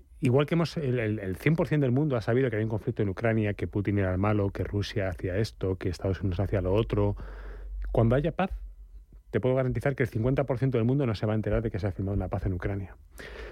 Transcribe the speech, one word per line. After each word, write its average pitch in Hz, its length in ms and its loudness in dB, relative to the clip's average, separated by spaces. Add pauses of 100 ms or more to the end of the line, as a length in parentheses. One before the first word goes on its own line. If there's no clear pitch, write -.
(200)
igual 135 260 4
que 170 80 -2
hemos, 165 220 0
el, 127 220 -2
el, 107 200 0
el 95 180 -4
cien 156 200 4
por 175 120 2
cien 151 120 2
del 131 120 4
mundo 139 240 2
ha 113 40 0
sabido 123 300 2
que 107 60 -2
había 110 100 0
un 110 40 -2
conflicto 113 320 -2
en 101 60 2
Ucrania, 110 460 2
que 95 120 -4
Putin 101 320 0
era 92 140 2
el 95 60 0
malo, 101 320 2
que - 140 -4
Rusia 98 440 -2
hacía 92 280 -4
esto, 98 400 -2
que - 120 -4
Estados 90 320 -2
Unidos 92 200 -2
hacía 98 200 0
lo 92 120 0
otro. 104 440 2 (760)
Cuando 117 260 4
haya 147 160 0
paz, 190 180 0 (800)
te 107 100 0
puedo 127 140 2
garantizar 127 400 0
que - 100 0
el 107 40 -2
cincuenta 131 360 2
por 123 140 -2
ciento 127 200 2
del 110 80 4
mundo 135 200 2
no 110 80 0
se 107 120 -2
va 107 60 2
a 110 40 2
enterar 104 260 0
de - 80 -2
que 104 80 -4
se 95 80 -2
ha 95 60 0
firmado 95 240 -2
una 95 120 -2
paz 101 180 -2
en 95 80 0
Ucrania. 98 420 -4 (560)